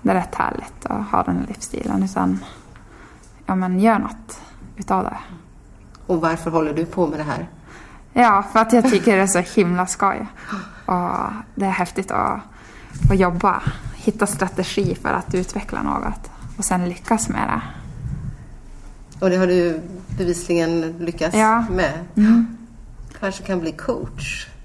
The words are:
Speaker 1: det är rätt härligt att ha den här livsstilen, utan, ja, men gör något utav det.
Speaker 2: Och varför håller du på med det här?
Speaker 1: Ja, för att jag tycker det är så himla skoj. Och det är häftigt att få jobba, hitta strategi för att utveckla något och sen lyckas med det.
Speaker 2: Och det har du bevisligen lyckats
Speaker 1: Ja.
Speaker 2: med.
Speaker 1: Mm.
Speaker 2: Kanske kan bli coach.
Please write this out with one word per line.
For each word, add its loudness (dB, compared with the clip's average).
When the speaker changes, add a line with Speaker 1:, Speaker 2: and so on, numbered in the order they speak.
Speaker 1:
det 2
är 4
rätt -2
härligt -4
att -2
ha 2
den 0
här -2
livsstilen, -4
utan, 0
ja, 0
men 0
gör 6
något -8
utav 0
det. -6
Speaker 2:
Och 2
varför 0
håller 2
du 0
på 2
med -4
det -4
här? -4
Speaker 1:
Ja, 6
för 6
att 4
jag 6
tycker 6
det 6
är 4
så 2
himla 2
skoj. 0
Och 0
det 0
är 2
häftigt -2
att 0
få 8
jobba, 4
hitta 0
strategi -2
för -4
att -2
utveckla -4
något -4
och -4
sen 0
lyckas 0
med -2
det. 0
Speaker 2:
Och 4
det 4
har 4
du 2
bevisligen 0
lyckats -2
Speaker 1:
Ja. 4
Speaker 2:
med. 0
Speaker 1:
Mm. 6
Speaker 2:
Kanske -4
kan -2
bli -4
coach. -6